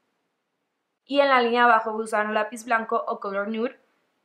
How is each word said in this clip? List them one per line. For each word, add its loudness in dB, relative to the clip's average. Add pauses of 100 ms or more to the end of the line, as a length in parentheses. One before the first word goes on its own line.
(1040)
Y 0
en 4
la 4
línea 2
de 8
abajo 2
voy -4
a -6
usar -2
un -4
lápiz -4
blanco -2
o -4
color -6
nude -6 (440)